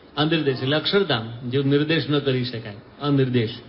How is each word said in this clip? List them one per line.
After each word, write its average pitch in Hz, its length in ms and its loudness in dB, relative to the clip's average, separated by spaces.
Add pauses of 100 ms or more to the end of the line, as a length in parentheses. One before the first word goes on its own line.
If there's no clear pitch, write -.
(160)
અનિર્દેશ 147 460 0
એટલે 139 140 0
અક્ષરધામ, 131 720 -2
જે 135 140 0
નિર્દેશ 143 480 2
ન 147 80 2
કરી 131 260 0
શકાય, 107 300 -10 (280)
અનિર્દેશ. 127 520 2 (140)